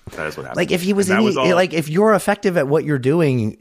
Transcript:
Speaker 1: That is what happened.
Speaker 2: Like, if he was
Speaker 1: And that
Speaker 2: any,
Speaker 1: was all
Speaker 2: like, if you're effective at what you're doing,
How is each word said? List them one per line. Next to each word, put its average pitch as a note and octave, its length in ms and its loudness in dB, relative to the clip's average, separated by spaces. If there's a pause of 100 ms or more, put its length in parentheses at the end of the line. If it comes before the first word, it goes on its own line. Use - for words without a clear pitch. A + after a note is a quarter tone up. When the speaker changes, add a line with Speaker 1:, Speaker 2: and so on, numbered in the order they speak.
(120)
Speaker 1:
That D#2 160 -8
is D2+ 80 -10
what C2+ 80 -10
happened. B1 140 -12
Speaker 2:
Like, F3 120 -2
if E3+ 120 -2
he F#3+ 100 0
was G3 160 0
Speaker 1:
And G3 60 0
that G#3 40 2
Speaker 2:
any, A3 80 2
Speaker 1:
was F#3+ 100 0
all E3+ 160 2
Speaker 2:
like, F3 200 2
if D#3 160 -2
you're G3+ 260 2
effective G3 420 0
at C#3 120 0
what D3+ 160 0
you're D3 120 0
doing, C3 640 0